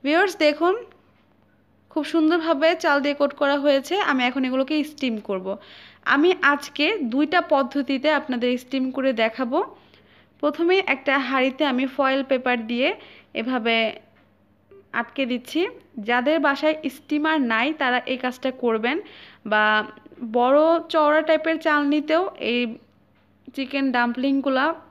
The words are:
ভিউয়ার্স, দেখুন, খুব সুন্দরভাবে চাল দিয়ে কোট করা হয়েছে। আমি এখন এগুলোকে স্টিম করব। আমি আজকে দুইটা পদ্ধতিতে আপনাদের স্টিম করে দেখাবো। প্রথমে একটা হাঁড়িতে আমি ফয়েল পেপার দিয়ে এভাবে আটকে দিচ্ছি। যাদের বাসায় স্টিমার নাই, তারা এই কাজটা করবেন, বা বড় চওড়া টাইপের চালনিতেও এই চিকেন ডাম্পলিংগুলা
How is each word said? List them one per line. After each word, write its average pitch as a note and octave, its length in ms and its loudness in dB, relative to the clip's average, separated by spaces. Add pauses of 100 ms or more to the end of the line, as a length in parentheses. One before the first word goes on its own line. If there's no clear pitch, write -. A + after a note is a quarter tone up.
ভিউয়ার্স, E4+ 320 2 (120)
দেখুন, D#4+ 280 2 (1160)
খুব D4+ 220 -4
সুন্দরভাবে D#4+ 560 2 (140)
চাল D4 200 2
দিয়ে C#4+ 180 0
কোট C#4+ 100 0 (100)
করা C#4+ 220 2
হয়েছে। C#4 320 2 (160)
আমি C4 180 2
এখন C4 180 -4
এগুলোকে C4 260 -2 (180)
স্টিম B3 240 -4 (120)
করব। F#3+ 200 -6 (680)
আমি D4+ 140 4 (240)
আজকে C#4+ 320 -4 (280)
দুইটা D4+ 260 2 (140)
পদ্ধতিতে C4+ 560 0 (100)
আপনাদের B3 300 -4 (140)
স্টিম C4 220 -4 (100)
করে C4+ 160 0 (120)
দেখাবো। A#3+ 360 -2 (840)
প্রথমে E4+ 340 2 (180)
একটা C4+ 200 -2 (160)
হাঁড়িতে C4+ 420 0
আমি B3+ 140 0 (100)
ফয়েল C4+ 340 0
পেপার B3 280 0 (140)
দিয়ে A#3+ 160 0 (540)
এভাবে A#3 340 0 (1200)
আটকে B3+ 320 -4
দিচ্ছি। B3+ 300 -4 (480)
যাদের B3 280 2 (100)
বাসায় D4+ 280 0 (200)
স্টিমার D#4 420 -2 (160)
নাই, A3+ 140 0 (140)
তারা B3 180 0 (120)
এই B3+ 120 -4
কাজটা B3+ 260 -4 (140)
করবেন, A#3 340 0 (540)
বা G#3+ 120 4 (720)
বড় B3+ 220 6 (340)
চওড়া D4+ 340 4
টাইপের D#4+ 380 2
চালনিতেও D4+ 580 2 (280)
এই A#3+ 100 0 (920)
চিকেন C4+ 300 -4 (100)
ডাম্পলিংগুলা C4 680 0 (260)